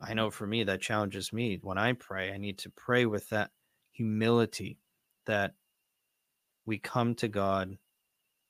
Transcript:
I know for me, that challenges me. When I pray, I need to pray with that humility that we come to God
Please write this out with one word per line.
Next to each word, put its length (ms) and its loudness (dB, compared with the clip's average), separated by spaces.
I 140 -4
know 160 2
for 160 -6
me, 180 0
that 160 0
challenges 500 -2
me. 300 -2
When 160 -6
I 160 4
pray, 400 -6
I 60 -10
need 200 -8
to 120 -12
pray 340 2
with 240 -2
that 220 0
humility 840 2
that 280 0
we 140 -4
come 360 0
to 140 -2
God 480 0